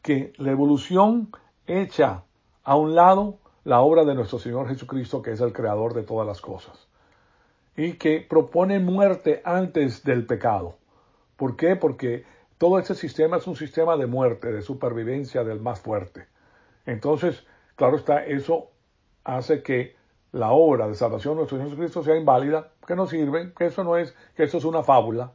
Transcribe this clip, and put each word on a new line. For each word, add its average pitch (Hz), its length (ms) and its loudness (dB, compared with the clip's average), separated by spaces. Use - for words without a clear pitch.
que 135 380 -2
la 135 140 -2
evolución 180 760 2
echa 156 560 0
a 139 120 2
un 156 180 2
lado 190 440 6
la 123 160 4
obra 156 240 6
de 143 100 2
nuestro 123 240 -4
Señor 120 300 -6
Jesucristo, 127 540 -8
que 117 100 -8
es 110 80 -6
el 120 120 0
creador 113 400 -2
de 117 120 -6
todas 110 200 -4
las 101 160 -8
cosas, - 480 -18
y 165 180 -4
que 156 260 0
propone 175 580 0
muerte 185 680 0
antes 175 600 -2
del 123 200 0
pecado. 101 520 -4
¿Por 127 200 -6
qué? 170 180 2
Porque 127 500 -4
todo 185 200 4
este 180 160 -4
sistema 160 440 -2
es - 100 -6
un 170 80 -8
sistema 160 400 -2
de 139 100 -2
muerte, 120 460 -2
de 107 100 -6
supervivencia 127 800 -6
del 110 180 -6
más 107 200 -8
fuerte. 104 460 -8
Entonces, 143 580 -2
claro 139 220 2
está, 147 280 0
eso 151 460 -4
hace 131 400 -2
que 127 320 -4
la 117 220 0
obra 139 340 6
de 107 80 -6
salvación 113 400 -2
de 160 40 -6
nuestro 139 200 -4
Señor 143 120 -6
Jesucristo 160 340 -6
sea 156 120 2
inválida, 147 540 0
que 170 80 -4
no 185 140 -2
sirve, 160 440 -4
que 175 140 -2
eso 170 160 -4
no 170 140 0
es, 170 180 -2
que 160 80 2
eso 147 140 -2
es 139 60 -6
una 160 200 -2
fábula. 120 500 2